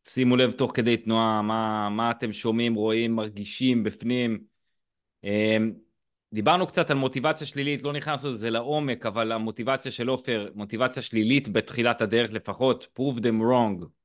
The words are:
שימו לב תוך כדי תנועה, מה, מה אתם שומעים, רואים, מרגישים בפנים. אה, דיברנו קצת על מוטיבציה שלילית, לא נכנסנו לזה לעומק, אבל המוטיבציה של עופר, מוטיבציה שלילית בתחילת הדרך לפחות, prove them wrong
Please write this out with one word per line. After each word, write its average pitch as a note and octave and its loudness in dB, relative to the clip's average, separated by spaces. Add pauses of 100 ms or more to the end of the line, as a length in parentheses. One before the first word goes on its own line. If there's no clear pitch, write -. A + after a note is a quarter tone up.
שימו B2 2
לב B2 4
תוך B2+ -2
כדי A#2 2
תנועה, A2 2
מה, G#2+ -2
מה A2+ 0
אתם A#2 -4
שומעים, A#2 0
רואים, A2+ 0
מרגישים A2 0
בפנים. A#2 -2 (800)
אה, G#2+ 2 (800)
דיברנו E3 4
קצת E3 0
על C#3 2
מוטיבציה C#3 -2
שלילית, C#3 -4
לא C#3+ -4
נכנסנו C#3+ -6
לזה A2+ -4
לעומק, B2+ -2
אבל A2+ -2
המוטיבציה A2+ -4
של A#2+ -4
עופר, B2 -2
מוטיבציה A#2 -2
שלילית A#2 2
בתחילת A#2 0
הדרך A2+ 2
לפחות, A#2+ 0 (120)
prove C3 -2
them A2 2
wrong A2+ 2 (200)